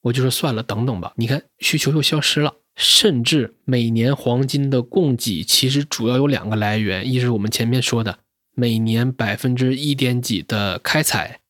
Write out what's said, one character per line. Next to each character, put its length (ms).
我 100
就 80
说 100
算 240
了， 80
等 220
等 160
吧。 160
你 100
看 160
需 180
求 140
又 100
消 180
失 200
了。 160
甚 440
至 320
每 240
年 260
黄 320
金 220
的 120
供 340
给 280
其 260
实 140
主 240
要 80
有 100
两 240
个 60
来 220
源， 300
一 120
是 100
我 80
们 140
前 160
面 140
说 200
的 180
每 240
年 320
百 240
分 180
之 220
一 180
点 280
几 200
的 380
开 240
采 460